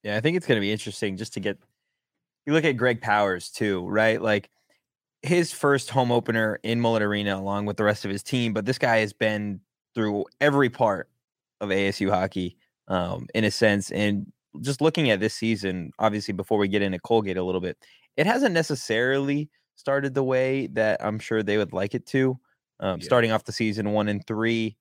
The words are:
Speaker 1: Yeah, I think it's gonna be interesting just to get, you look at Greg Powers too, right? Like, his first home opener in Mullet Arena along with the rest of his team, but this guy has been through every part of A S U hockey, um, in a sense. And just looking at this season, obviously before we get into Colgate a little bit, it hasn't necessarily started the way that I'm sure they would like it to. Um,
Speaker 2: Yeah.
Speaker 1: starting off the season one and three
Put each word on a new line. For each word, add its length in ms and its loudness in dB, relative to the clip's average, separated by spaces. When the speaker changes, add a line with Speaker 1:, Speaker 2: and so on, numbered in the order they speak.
Speaker 1:
Yeah, 160 -2
I 40 0
think 140 0
it's 120 -4
gonna 140 4
be 100 0
interesting 440 -4
just 180 -10
to 60 -8
get, 200 -4
you 60 0
look 120 2
at 120 2
Greg 240 0
Powers 500 0
too, 360 -2
right? 320 2
Like, 300 0
his 300 0
first 400 0
home 200 2
opener 520 0
in 180 0
Mullet 220 2
Arena 320 0
along 320 -4
with 100 -4
the 60 0
rest 220 2
of 40 -4
his 140 -6
team, 300 0
but 120 -4
this 140 -2
guy 180 4
has 160 0
been 480 -2
through 320 0
every 300 4
part 400 -2
of 100 -6
A 200 2
S 120 -4
U 80 0
hockey, 480 -2
um, 480 -2
in 80 2
a 80 2
sense. 400 2
And 400 -2
just 200 -4
looking 300 2
at 80 4
this 160 0
season, 640 -2
obviously 340 0
before 240 -2
we 120 2
get 120 0
into 160 -2
Colgate 400 0
a 60 -2
little 180 -2
bit, 160 -6
it 80 2
hasn't 280 2
necessarily 960 0
started 380 -2
the 100 0
way 440 0
that 360 0
I'm 160 -2
sure 240 -2
they 140 0
would 160 0
like 200 -2
it 140 -6
to. 320 0
Um, 200 -2
Speaker 2:
Yeah. 60 -12
Speaker 1:
starting 260 4
off 120 0
the 80 -10
season 400 -2
one 160 0
and 180 -4
three 560 -2